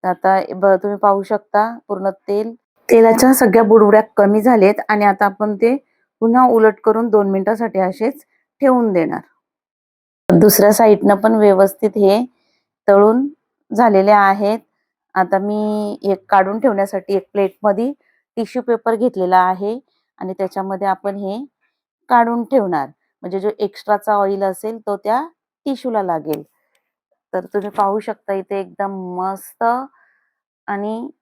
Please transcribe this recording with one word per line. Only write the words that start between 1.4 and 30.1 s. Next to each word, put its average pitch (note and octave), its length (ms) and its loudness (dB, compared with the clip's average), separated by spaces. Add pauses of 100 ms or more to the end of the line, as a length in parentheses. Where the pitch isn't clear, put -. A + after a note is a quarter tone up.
पूर्ण G3 220 -4
तेल, G#3 440 -8 (360)
तेलाच्या A3+ 440 6
सगळ्या A3+ 280 4
बुडबुड्या G#3+ 400 6 (140)
कमी G3+ 260 2
झालेत G#3 320 4 (140)
आणि G#3 160 0
आता G3+ 220 2
आपण G3+ 300 -4
ते A#3 200 0 (440)
पुन्हा A#3+ 260 4
उलट A3 380 2
करून A3 240 0
दोन G3+ 220 2
मिनिटासाठी G3 480 -2
असेच F#3+ 460 -4 (360)
ठेवून B3 320 2
देणार. E3+ 280 -2 (1200)
दुसऱ्या G#3 340 4
साईडनं G#3 420 4
पण A3 200 0
व्यवस्थित G3 640 2
हे G3+ 280 2 (640)
तळून A3 400 4 (460)
झालेले G3+ 360 2
आहेत. G3+ 480 2 (560)
आता F#3 240 -2
मी G#3 640 -6
हे G3 120 -2
काढून G3 460 -2
ठेवण्यासाठी G3 540 -4
एक F#3+ 180 -4
प्लेटमध्ये G3+ 600 -2 (440)
टिश्यू A#3 260 -8
पेपर A#3 320 -4
घेतलेला F#3+ 440 0
आहे F#3+ 420 -2 (380)
आणि F#3 140 -10
त्याच्यामध्ये F#3+ 540 -6
आपण G3 300 -4
हे G3+ 280 -10 (640)
काढून A#3 360 0
ठेवणार, F3+ 440 -2 (320)
म्हणजे F#3 200 -8
जो G3 80 -4 (100)
एक्स्ट्राचा G#3 560 -4
ऑइल G3 280 -2
असेल G#3 360 -6
तो G#3 180 -8
त्या A#3 320 -4 (360)
टिश्यूला B3 380 -6
लागेल. D#3 400 -6 (920)
तर F#3 100 -6
तुम्ही G3+ 260 -8
पाहू G3+ 280 -2
शकता G#3 340 -10
इथे G3 280 -8
एकदम F#3 580 -10
मस्त F#3+ 460 -8 (1000)